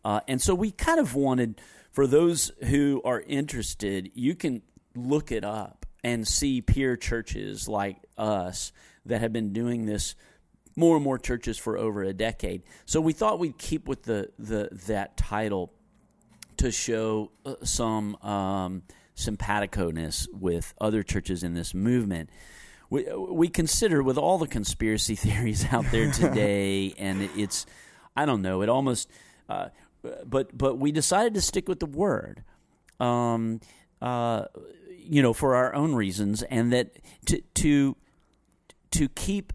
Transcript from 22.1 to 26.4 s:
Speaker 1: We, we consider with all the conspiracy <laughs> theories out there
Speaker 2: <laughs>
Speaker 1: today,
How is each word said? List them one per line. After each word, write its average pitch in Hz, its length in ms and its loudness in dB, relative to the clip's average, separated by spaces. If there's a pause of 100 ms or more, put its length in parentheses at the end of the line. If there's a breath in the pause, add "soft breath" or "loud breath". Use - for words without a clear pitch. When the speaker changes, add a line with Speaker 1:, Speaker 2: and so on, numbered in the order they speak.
Speaker 1:
We, - 240 -2
we 180 360 0
consider 165 540 2
with 131 140 2
all 160 200 2
the 160 100 -2
conspiracy 110 680 0
<laughs> - 100 -2
theories 107 460 2
out 131 200 2
there 113 200 2
Speaker 2:
<laughs> - 0 -
Speaker 1:
today, 101 840 2